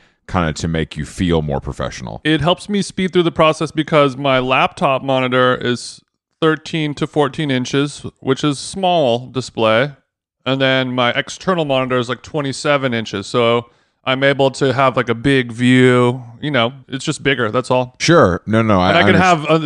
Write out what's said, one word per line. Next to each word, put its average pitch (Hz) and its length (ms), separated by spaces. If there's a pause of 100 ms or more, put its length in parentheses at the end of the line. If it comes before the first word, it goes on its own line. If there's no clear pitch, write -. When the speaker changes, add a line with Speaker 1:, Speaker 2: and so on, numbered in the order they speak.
(280)
Speaker 1:
kinda 82 240
to 87 160
make 80 300
you 73 80
feel 82 360
more 71 200
professional? 62 640
Speaker 2:
It 151 160
helps 180 260
me 202 140
speed - 320
through 180 100
the 165 80
process 156 400
because 143 460
my 135 220
laptop 135 640
monitor 127 520
is - 460 (400)
thirteen 156 540
to 156 120
fourteen 147 420
inches, 139 560 (140)
which 135 240
is 147 160
small 151 680
display. 120 680 (520)
And 135 140
then 131 360
my 120 160
external 165 540
monitor 131 340
is, 120 100
like, 120 140
twenty-seven 139 720
inches. 107 340
So 120 420 (360)
I'm 131 180
able 139 280
to 131 220
have, 131 240
like, 120 120
a 117 40
big 123 380
view. 123 720 (180)
You 147 80
know, 123 240 (140)
it's 135 180
just - 160
bigger. 123 300
That's 123 180
all. 127 300
Speaker 1:
Sure. 120 480
No, 110 160
no, 104 160
I 90 100
Speaker 2:
And 127 80
I 180 60
can - 120
Speaker 1:
underst- - 40
Speaker 2:
have, 175 260
uh, 156 200